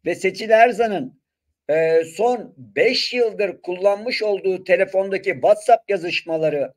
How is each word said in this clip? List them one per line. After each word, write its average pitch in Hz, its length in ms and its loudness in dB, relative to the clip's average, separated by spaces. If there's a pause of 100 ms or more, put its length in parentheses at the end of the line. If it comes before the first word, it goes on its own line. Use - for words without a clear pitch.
ve 175 100 -2
Seçil 190 360 -4
Erzan'ın, 220 720 2 (500)
e, 160 340 2
son 214 520 -2
beş 151 580 0
yıldır 202 480 -2
kullanmış 202 600 -2
olduğu 190 420 -2
telefondaki 190 680 -2
WhatsApp 175 580 2
yazışmaları, 160 840 -2